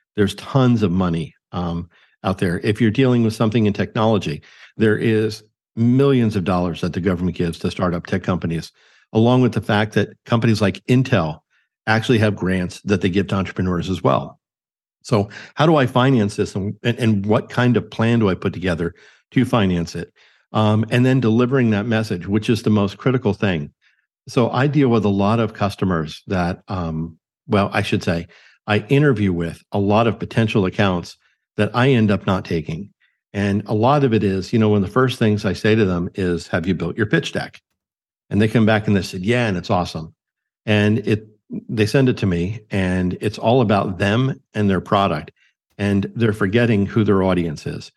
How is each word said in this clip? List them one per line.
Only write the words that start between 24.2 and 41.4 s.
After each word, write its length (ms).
So 240
I 160
deal 220
with 160
a 60
lot 300
of 120
customers 760
that, 420
um, 500
well, 260
I 100
should 200
say, 240
I 120
interview 440
with 300
a 60
lot 280
of 120
potential 460
accounts 540
that 180
I 140
end 200
up 160
not 200
taking. 420
And 320
a 80
lot 300
of 100
it 100
is, 280
you 60
know, 120
one 120
of 60
the 40
first 260
things 260
I 80
say 220
to 100
them 300
is, 340
"Have 180
you 80
built 220
your 100
pitch 260
deck?" 280
And 100
they 80
come 160
back 220
and 100
they 60
said, 200
"Yeah, 240
and 120
it's 120
awesome." 440
And 420
it, 220